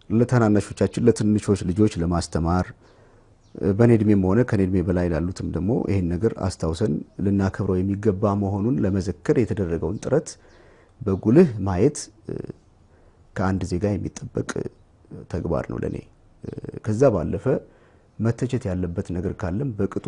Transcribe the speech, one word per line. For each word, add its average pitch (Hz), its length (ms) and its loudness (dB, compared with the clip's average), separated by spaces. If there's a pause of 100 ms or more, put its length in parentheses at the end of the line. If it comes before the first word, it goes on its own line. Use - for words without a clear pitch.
(100)
ለታናናሾቻችን 107 920 2
ለትንሾች 107 580 2
ልጆች 95 340 2
ለማስተማር፣ 85 680 0 (1040)
በእኔ 117 220 6
እድሜም 104 300 4
ሆነ 92 200 4
ከእኔ 107 200 0
እድሜ 95 200 2
በላይ 90 260 0
ላሉትም 87 420 -2
ደግሞ 87 220 -2 (120)
ይሄን 98 240 0
ነገር 87 300 0
አስታውሰን 95 540 -2 (260)
ልናከብረው 95 580 0
የሚገባ 98 600 0
መሆኑን 101 420 0
ለመዘከር 98 600 0
የተደረገውን 87 600 -2
ጥረት - 280 -2 (720)
በጉልህ 110 480 4 (120)
ማየት፣ 98 380 2 (240)
እ፣ - 120 -10 (1000)
ከአንድ 95 300 0
ዜጋ 90 240 -2
የሚጠበቅ - 600 -6 (800)
ተግባር 85 380 -2
ነው - 120 -8
ለኔ። - 180 -6 (480)
እ፣ - 60 -12 (280)
ከዛ 107 320 -2
ባለፈ 90 340 -2 (760)
መተቸት 117 460 -2
ያለበት 90 460 -4
ነገር 90 240 -4
ካለም 107 380 -4
በቅጡ 101 360 -4